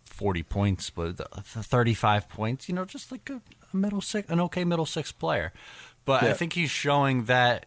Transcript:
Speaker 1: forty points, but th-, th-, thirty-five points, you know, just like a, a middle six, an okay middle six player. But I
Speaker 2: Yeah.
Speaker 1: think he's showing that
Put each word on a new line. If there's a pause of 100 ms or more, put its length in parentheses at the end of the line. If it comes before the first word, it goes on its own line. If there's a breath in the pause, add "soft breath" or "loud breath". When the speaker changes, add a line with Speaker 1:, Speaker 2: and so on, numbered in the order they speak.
Speaker 1:
forty
points,
but
th-, (240)
th-,
thirty-five
points,
you
know,
just
like
a, (300)
a
middle
six,
an
okay
middle
six
player. (500 loud breath)
But
I
Speaker 2:
Yeah.
Speaker 1:
think
he's
showing
that